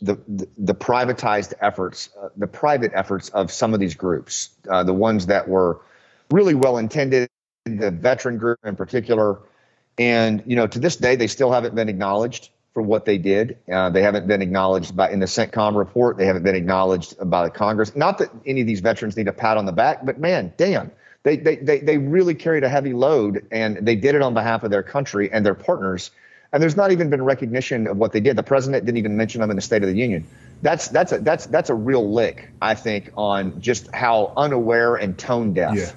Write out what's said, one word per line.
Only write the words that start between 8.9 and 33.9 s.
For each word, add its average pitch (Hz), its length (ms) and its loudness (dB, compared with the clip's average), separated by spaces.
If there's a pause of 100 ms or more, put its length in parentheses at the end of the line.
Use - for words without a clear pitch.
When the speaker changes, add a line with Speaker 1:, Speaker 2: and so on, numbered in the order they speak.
Speaker 1:
And, 113 480 2
you 123 100 -2
know, 117 100 4
to 120 140 -6
this 165 160 0
day, 127 200 2
they 117 120 0
still 127 240 0
haven't 120 240 0
been 110 140 0
acknowledged 104 600 -2 (240)
for 117 80 -4
what 107 240 -2
they 101 140 2
did. 98 360 0 (160)
Uh, 92 200 0
they 95 100 4
haven't 101 240 2
been 98 160 2
acknowledged 95 540 0
by, 92 160 2
in 101 80 0
the 95 80 0
centcom 107 480 0
report. 104 420 2
They 95 80 2
haven't 92 160 2
been 95 140 2
acknowledged 92 600 0 (140)
by 87 140 2
the 82 80 -2
Congress. 107 440 -2
Not 170 220 0
that 165 140 -2 (160)
any 135 140 -2
of 113 60 0
these 107 120 -2
veterans 107 360 -2
need 104 120 -2
a 95 60 -2
pat 110 240 0
on 104 100 -2
the 92 40 -2
back, 123 320 0
but 131 160 -4
man, 151 380 0
damn, 165 340 0 (300)
they, 143 160 2
they, 156 200 0
they, 135 240 0
they 151 180 2
really 165 340 2
carried 156 300 0
a 131 60 2
heavy 139 240 0
load, 120 580 2
and 110 260 -2
they 110 180 0
did 123 200 2
it 139 80 2
on 127 100 0
behalf 113 300 0
of 110 80 -4
their 101 100 2
country 101 500 -4
and 107 140 0
their 101 80 4
partners. 95 560 -4 (420)
And 147 120 2
there's 160 120 2
not 196 160 2
even 170 200 0
been 139 100 0
recognition 131 640 -2
of 101 120 -4
what 104 140 0
they 110 80 0
did. 131 160 2
The - 80 -2
president 131 420 0
didn't 117 120 0
even 107 200 -2
mention 110 240 -2
them 107 100 0
in 101 40 -2
the 95 60 -4
State 107 220 0
of 98 60 0
the 92 60 0
Union. 104 300 -2 (380)
That's, 165 240 0
that's 170 240 0
a, 113 80 -2
that's, 147 260 0
that's 156 240 0
a 127 60 2
real 113 360 0
lick, 110 380 -2 (100)
I 107 140 0
think, 107 420 -6
on 98 460 -2
just - 320 -4